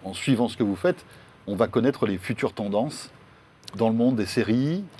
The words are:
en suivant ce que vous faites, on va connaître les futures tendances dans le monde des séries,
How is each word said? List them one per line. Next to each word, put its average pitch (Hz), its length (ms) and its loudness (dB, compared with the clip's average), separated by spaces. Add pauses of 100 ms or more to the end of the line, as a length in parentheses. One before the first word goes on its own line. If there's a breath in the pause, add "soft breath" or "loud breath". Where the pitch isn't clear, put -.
en 95 100 -10
suivant 120 360 2
ce - 80 -10
que 113 60 0
vous 101 120 2
faites, 180 300 0 (420 loud breath)
on 101 80 -4
va 107 120 2
connaître 123 380 2
les 98 120 -2
futures 117 340 -4
tendances 107 580 -2 (640 soft breath)
dans 110 120 2
le 110 80 2
monde 120 220 4
des 104 80 0
séries, 127 580 0 (160)